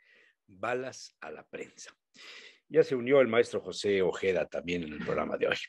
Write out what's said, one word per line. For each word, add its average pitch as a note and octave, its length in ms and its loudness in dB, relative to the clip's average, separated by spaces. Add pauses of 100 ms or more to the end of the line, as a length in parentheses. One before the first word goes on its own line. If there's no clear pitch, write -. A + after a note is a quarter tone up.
(480)
"Balas A#2+ 720 -8
a D#2 100 -12
la D#2 160 -16
prensa". - 500 -16 (720)
Ya D#3 140 4
se D3 140 0
unió B2+ 240 4
el B2 80 6
maestro A2+ 320 2
José F#2+ 420 0
Ojeda F2 460 0
también E2+ 340 -4
en D2+ 120 -8
el D2 100 -8
programa D2+ 320 -2
de - 100 0
hoy. - 100 2 (120)